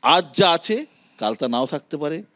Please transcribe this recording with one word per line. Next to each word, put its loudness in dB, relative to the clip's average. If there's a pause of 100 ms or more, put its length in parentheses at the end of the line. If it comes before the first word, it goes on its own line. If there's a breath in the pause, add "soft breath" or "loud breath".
আজ 4 (140)
যা 6 (100)
আছে -2 (440)
কাল -2
তা -4
নাও -2
থাকতে -8
পারে -6 (180)